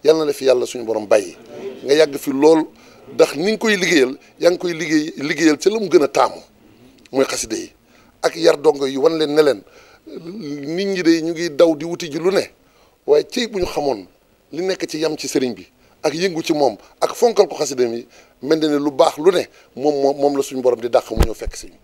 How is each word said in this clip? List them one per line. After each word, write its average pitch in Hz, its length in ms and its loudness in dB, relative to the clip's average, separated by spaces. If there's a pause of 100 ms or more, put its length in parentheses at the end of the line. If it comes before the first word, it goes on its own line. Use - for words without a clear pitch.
yal 156 120 6
na 156 80 -2
la 143 80 -2
fi 135 140 -6
yàlla 123 180 4
suñu 120 200 -10
borom 110 220 -4
bàyyi 101 300 0 (480)
nga 131 100 2
yàgg 151 220 4
fi - 140 -6
lool, 151 340 4 (480)
ndax - 240 2
ni 175 160 -2
nga 214 60 -4
koy 214 180 0
liggéeyal, 160 400 2 (240)
yaa 165 100 4
ngi 180 80 -2
koy 175 140 -4
liggéey, 160 460 -2
liggéeyal 151 400 0
ca - 120 -2
la 220 80 -4
mu 202 100 -4
gën 156 160 4
a 135 40 -2
taamu, - 320 0 (720)
mooy 131 140 2
xasida 113 300 -6
yi - 140 -12 (520)
ak 170 140 -2
yar 160 200 4
dongo 143 300 2
yi, 135 100 -4
wan 160 220 2
leen 147 160 0
ne 156 80 4
leen, 120 200 2 (440)
nit 165 800 -10
ñi 190 160 -4
de 165 180 4
ñu 165 120 -4
ngi 165 180 -4
daw 160 260 4
di 143 80 -10
wuti 170 260 -8
ji 147 80 -8
lu 170 120 0
ne, 170 180 -2 (580)
waaye 151 240 2
cey 240 160 -4
bu 214 120 -8
ñu 180 80 -2
xamoon 127 400 -4 (460)
li 156 100 -8
nekk 185 260 -4
ci 156 100 -8
yam 156 200 -2
ci 139 100 -10
sëriñ 127 260 -2
bi 90 120 -18 (360)
ak 151 120 -2
yëngu 165 280 -4
ci 165 120 -2
moom 135 220 2 (240)
ak - 140 -2
fonkal 214 320 4
ko 143 100 -12
xasida 135 300 -2
mi, 117 200 -6 (360)
mel 156 160 2
na 156 100 0
ne 147 100 2
lu 143 120 0
baax 143 280 2
lu 160 140 4
ne 170 100 0 (340)
moom, 139 240 0
moom, 139 160 2
moom 143 220 2
la 139 40 0
suñu 131 200 -6
borom 120 180 2
di 120 80 -4
dàq 117 220 0
mu 113 140 0
ñëw 110 100 -4
fekk - 220 -12
si - 100 -16
ñu. 82 180 -20